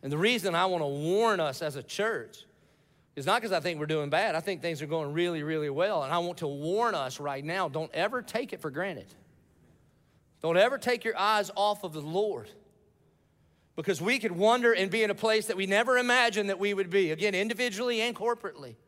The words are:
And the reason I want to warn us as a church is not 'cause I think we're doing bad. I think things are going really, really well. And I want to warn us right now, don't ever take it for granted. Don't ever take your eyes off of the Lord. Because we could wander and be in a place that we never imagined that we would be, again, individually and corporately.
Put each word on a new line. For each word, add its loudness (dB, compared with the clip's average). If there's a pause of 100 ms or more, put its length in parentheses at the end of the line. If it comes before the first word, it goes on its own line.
And -4
the -2
reason 2
I 4
want 0
to 0
warn 2
us -2
as -4
a -10
church -4 (680)
is -8
not 2
'cause -4
I 2
think -4
we're -4
doing 0
bad. 2
I 0
think -4
things -4
are -8
going -2
really, 0
really -2
well. 0
And -2
I 2
want -4
to -4
warn 0
us -4
right -6
now, -2
don't -6
ever -2
take -6
it -12
for -6
granted. -6 (1300)
Don't 2
ever 6
take -2
your -2
eyes 2
off 0
of -8
the -8
Lord. -4 (1200)
Because -2
we 0
could -2
wander 6
and 0
be 0
in 2
a 0
place 2
that -4
we -2
never 4
imagined 2
that -2
we 2
would -2
be, 4
again, 0
individually 0
and -2
corporately. -6 (120)